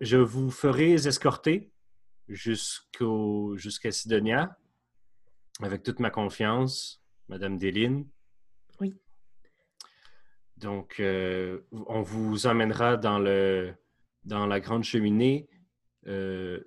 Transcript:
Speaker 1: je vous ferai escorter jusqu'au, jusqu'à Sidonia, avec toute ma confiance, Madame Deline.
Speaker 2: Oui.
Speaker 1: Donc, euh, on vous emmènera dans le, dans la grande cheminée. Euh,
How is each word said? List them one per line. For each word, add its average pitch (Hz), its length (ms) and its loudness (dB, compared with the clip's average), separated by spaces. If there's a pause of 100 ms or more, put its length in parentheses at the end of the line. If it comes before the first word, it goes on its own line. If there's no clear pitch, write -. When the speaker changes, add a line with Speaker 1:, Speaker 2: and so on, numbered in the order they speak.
Speaker 1:
je 123 160 4
vous 127 340 4
ferai 147 420 4
escorter 147 800 2 (580)
jusqu'au, 104 1300 -2
jusqu'à 104 340 -6
Sidonia, 113 680 0 (1040)
avec 98 200 -4
toute - 180 -6
ma 113 100 0
confiance, 110 920 -2 (260)
Madame 95 300 -6
Deline. 113 480 0 (760)
Speaker 2:
Oui. 190 160 -6 (1600)
Speaker 1:
Donc, 101 440 -8
euh, 92 600 -2 (120)
on 110 300 -4
vous 107 440 -2
emmènera 117 500 2
dans 107 220 2
le, 98 560 2 (500)
dans 104 220 -2
la 101 140 0
grande 113 240 -2
cheminée. 117 640 2 (580)
Euh, 92 600 -6